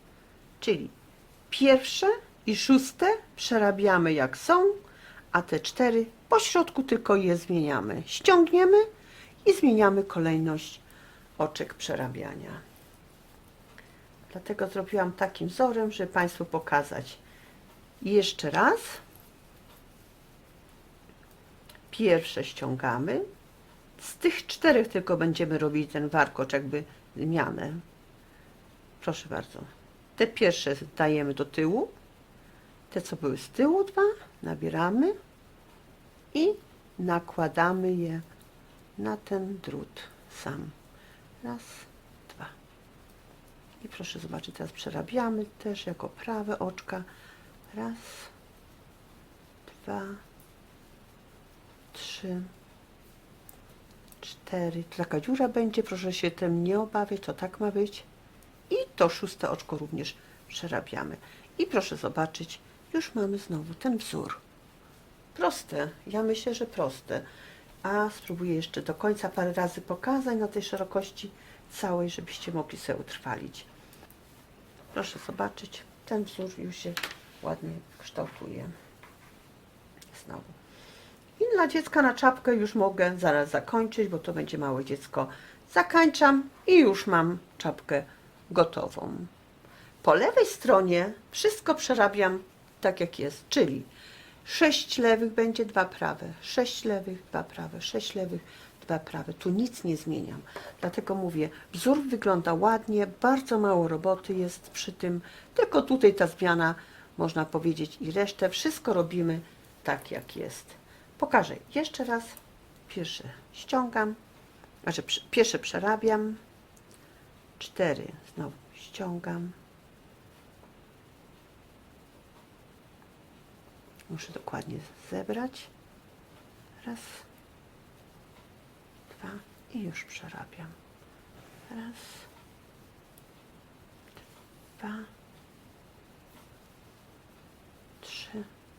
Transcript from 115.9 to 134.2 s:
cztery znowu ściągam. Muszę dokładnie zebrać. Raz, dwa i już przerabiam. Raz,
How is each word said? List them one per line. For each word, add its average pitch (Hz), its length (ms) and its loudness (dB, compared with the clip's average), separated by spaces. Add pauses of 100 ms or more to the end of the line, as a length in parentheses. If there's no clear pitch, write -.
cztery - 480 -2 (280)
znowu 143 220 -10 (180)
ściągam. 175 800 -8 (4000)
Muszę 165 220 -14
dokładnie - 460 -12 (320)
zebrać. 214 560 -6 (1200)
Raz, 233 140 -12 (2000)
dwa 190 200 -16 (440)
i 220 80 -6
już 165 220 -10
przerabiam. - 640 -16 (1000)
Raz, 233 260 -14 (2750)